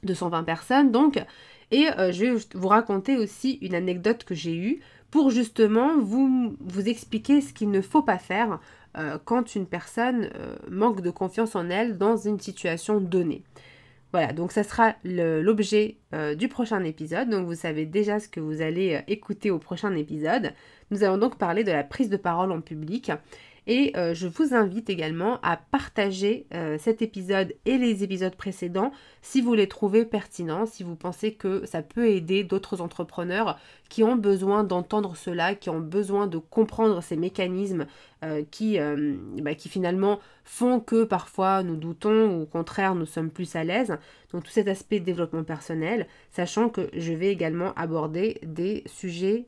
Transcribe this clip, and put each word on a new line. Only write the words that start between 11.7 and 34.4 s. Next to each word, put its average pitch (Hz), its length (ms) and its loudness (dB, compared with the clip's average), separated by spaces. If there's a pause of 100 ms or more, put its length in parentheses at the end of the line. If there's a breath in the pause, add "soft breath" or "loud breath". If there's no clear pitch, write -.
dans 208 180 4
une 202 240 -2
situation 190 600 -2
donnée. 180 420 -2 (680 loud breath)
Voilà, 160 200 0
donc 170 200 -4
ça 208 120 0
sera 220 300 2 (100)
le, 170 380 0
l'objet, 214 560 2 (160)
euh, 151 220 -2
du 208 120 -2
prochain 226 360 -2
épisode. 165 480 -4
Donc 185 160 0
vous 170 80 -6
savez 156 320 -4
déjà 208 320 0
ce 208 80 -12
que - 120 -10
vous 156 220 -4
allez, 170 320 0
euh, 143 140 -2
écouter 208 420 -4
au 175 80 2
prochain 180 380 -4
épisode. 156 580 -2 (380 loud breath)
Nous 208 120 2
allons 190 140 4
donc 240 220 0
parler 190 240 0
de 196 80 0
la 151 120 2
prise - 260 -2
de 196 80 0
parole 185 340 0
en 165 100 -4
public. 156 500 -8 (540 loud breath)
Et, 262 300 2
euh, 170 180 0
je 170 140 -4
vous 262 260 0
invite 220 360 2
également 170 520 -2
à 170 140 2
partager, 202 1000 -2
euh, 160 240 -4
cet 220 240 0
épisode 190 520 -2 (100)
et 254 140 2
les 226 260 2
épisodes 185 320 -2
précédents 190 560 -4 (300 loud breath)
si - 180 0
vous 240 140 4
les 202 160 4
trouvez 208 340 2
pertinents, 196 640 -4
si 220 180 -10
vous 170 140 -10
pensez 180 360 -6
que 196 320 -4
ça 165 160 -6
peut 233 280 2
aider 190 340 2
d'autres 190 380 -4
entrepreneurs 175 760 -4 (300 loud breath)
qui - 160 2
ont 240 140 4
besoin 202 480 4